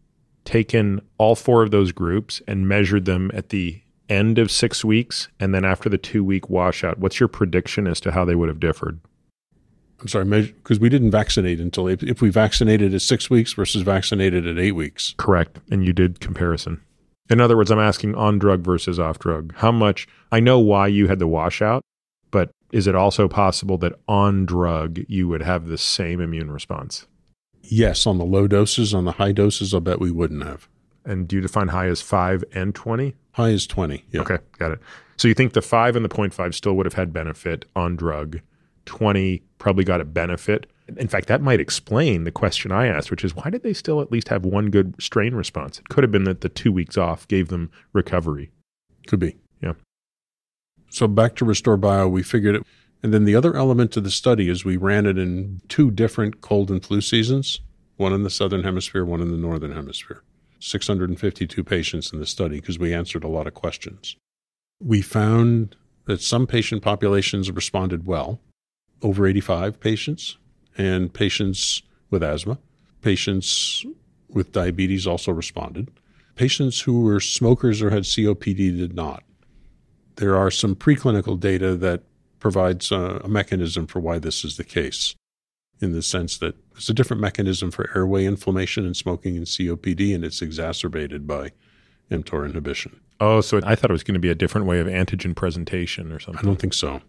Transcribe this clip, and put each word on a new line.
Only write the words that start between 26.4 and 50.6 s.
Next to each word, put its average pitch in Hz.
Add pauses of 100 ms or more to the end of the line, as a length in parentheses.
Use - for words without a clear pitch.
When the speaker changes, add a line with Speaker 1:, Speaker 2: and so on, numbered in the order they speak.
Speaker 1:
response? 73 (560)
Speaker 2:
Yes, 107
on 95
the 87
low 98
doses. 101
On 92
the 87
high 101
doses, 101
I'll 92
bet 87
we 90
wouldn't 80
have. 73 (360)
Speaker 1:
And 92
do 95
you 95
define 95
high 92
as 90
five 92 (100)
and 95
twenty? 120 (180)
Speaker 2:
High 113
as 101
twenty, 76
yeah. 78
Speaker 1:
Okay, 90 (200)
got 80
it. 78 (360)
So -
you 113
think 131
the 104
five 117
and 117
the 104
point 101
five 87
still 101
would 95
have -
had 90
benefit 80 (100)
on 87
drug. 80 (440)
Twenty 95 (160)
probably 95
got 90
a 76
benefit. 82 (300)
In 123
fact, -
that 131
might 131
explain 107
the 82
question -
I 117
asked, 76
which -
is, 82
why -
did 240
they 226
still 151
at -
least 117
have 98
one 101
good 95
strain 117
response? 80
It -
could -
have 120
been 101
that 92
the 92
two -
weeks 90
off 85
gave 95
them 85 (220)
recovery. 82 (560)
Speaker 2:
Could 101
be. 82 (260)
Speaker 1:
Yeah. 85 (1160)